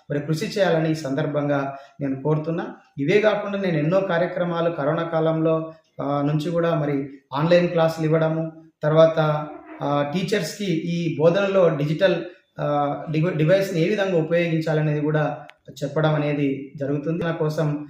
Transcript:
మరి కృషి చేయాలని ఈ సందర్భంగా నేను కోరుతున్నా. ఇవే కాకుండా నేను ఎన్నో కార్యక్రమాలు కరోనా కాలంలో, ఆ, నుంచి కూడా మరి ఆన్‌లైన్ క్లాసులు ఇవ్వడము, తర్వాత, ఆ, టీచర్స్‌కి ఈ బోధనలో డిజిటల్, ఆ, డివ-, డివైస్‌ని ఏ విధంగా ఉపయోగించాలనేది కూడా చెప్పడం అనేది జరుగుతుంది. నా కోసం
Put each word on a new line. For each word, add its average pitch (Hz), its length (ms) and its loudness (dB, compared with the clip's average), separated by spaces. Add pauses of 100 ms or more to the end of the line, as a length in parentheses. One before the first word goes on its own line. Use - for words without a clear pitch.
(100)
మరి 143 100 -4
కృషి 156 260 -2
చేయాలని 165 440 0
ఈ 156 40 0
సందర్భంగా 143 840 -2 (240)
నేను 135 220 -4
కోరుతున్నా. 160 440 -2 (320)
ఇవే 170 220 4
కాకుండా 202 380 0
నేను 180 200 0
ఎన్నో 170 220 2
కార్యక్రమాలు 175 720 0
కరోనా 160 320 -2
కాలంలో, 160 680 0 (300)
ఆ, 143 200 0
నుంచి 151 280 0
కూడా 165 240 0
మరి 143 360 -2 (240)
ఆన్‌లైన్ 175 340 4
క్లాసులు 160 380 0
ఇవ్వడము, 160 460 0 (300)
తర్వాత, 156 640 4 (360)
ఆ, 143 320 0
టీచర్స్‌కి 196 500 -2
ఈ 170 540 -2
బోధనలో 190 500 4
డిజిటల్, 160 480 2 (440)
ఆ, 147 360 -2 (140)
డివ-, 156 260 0
డివైస్‌ని 180 440 2
ఏ 175 80 2
విధంగా 196 300 0
ఉపయోగించాలనేది 156 840 0
కూడా 151 380 0 (320)
చెప్పడం 151 440 -2
అనేది 147 640 -2
జరుగుతుంది. 147 480 -4
నా 165 80 -2
కోసం 151 580 -2